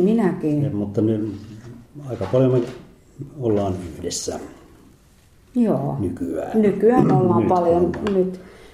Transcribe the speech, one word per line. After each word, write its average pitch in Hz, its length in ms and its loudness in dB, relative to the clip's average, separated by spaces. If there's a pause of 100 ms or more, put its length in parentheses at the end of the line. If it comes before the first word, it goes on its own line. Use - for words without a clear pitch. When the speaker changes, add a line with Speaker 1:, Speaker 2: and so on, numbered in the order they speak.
Speaker 1:
minäkin. 165 580 0
Speaker 2:
ja, 139 60 0
mutta 101 320 -2
nyt 107 320 0 (760)
aika 101 220 -6
paljon 127 200 4
me 127 100 4 (800)
ollaan 104 340 0 (240)
yhdessä. - 420 -8 (1160)
Speaker 1:
Joo. 147 440 0
Speaker 2:
Nykyään. - 640 -2
Speaker 1:
Nykyään 208 500 4
ollaan - 280 4
Speaker 2:
Nyt 190 100 2
Speaker 1:
paljon 175 360 4
Speaker 2:
ollaan. 202 280 -2
Speaker 1:
nyt. 185 260 0 (340)